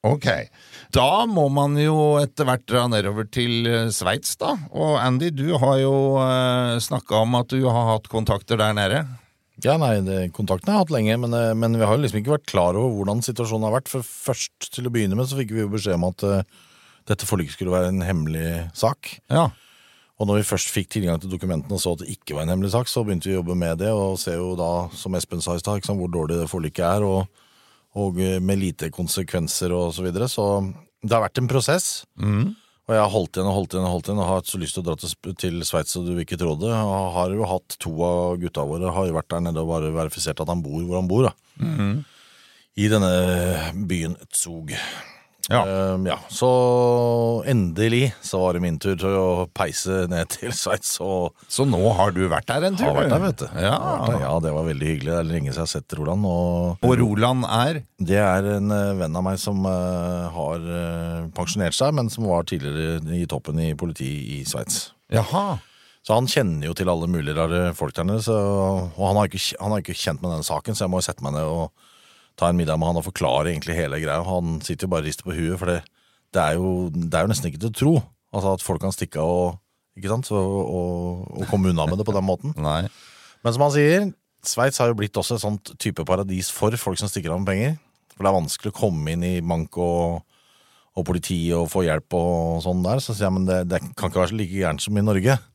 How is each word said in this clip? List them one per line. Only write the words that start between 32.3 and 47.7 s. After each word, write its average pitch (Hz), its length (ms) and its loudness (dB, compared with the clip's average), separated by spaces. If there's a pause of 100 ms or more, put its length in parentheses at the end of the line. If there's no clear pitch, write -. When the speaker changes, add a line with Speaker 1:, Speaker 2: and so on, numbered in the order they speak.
Speaker 2:
og 113 60 2
jeg 107 80 6
har 104 80 4
holdt 95 260 0
igjen 92 140 -2
og 92 80 2
holdt 90 160 -4
igjen 92 100 0
og 90 80 0
holdt 87 160 -4
igjen, 104 120 -2
og 87 80 0
har 95 80 2
hatt 90 100 -4
så - 140 -6
lyst 76 140 -6
til 95 80 -6
å 82 40 -4
dra 82 80 -2
til 82 160 -10
Sp-, - 260 -10
til 87 280 -4
Sveits, - 320 -2
og 90 100 -4
du 87 80 -2
vil 87 100 -2
ikke 87 140 -8
tro 82 180 0
det, 101 140 -2
og 98 440 0
har 90 160 0
jo 104 140 0
hatt 92 360 -4
to 82 100 -6 (120)
av 87 360 0
gutta 82 260 -4
våre, 85 300 -2
har 95 120 0
jo 85 80 0
vært 80 140 -4
der 85 120 -2
nede 85 180 -2
og 80 100 -2
bare 80 240 -2
verifisert 80 480 -4
at 78 80 -4
han 87 140 -2
bor 73 240 -6
hvor 90 140 -2
han 92 80 -2
bor, 113 160 4
da. - 80 2 (260)
Speaker 1:
Mhm. 123 460 -2 (720)
Speaker 2:
I 104 120 4
denne 90 1000 2
byen 85 280 -2 (160)
Zug. 165 380 -6 (800)
Speaker 1:
Ja. 113 160 4
Speaker 2:
Ehm, 95 400 0
ja, 78 120 0 (120)
så 120 1160 4
endelig 113 640 2 (120)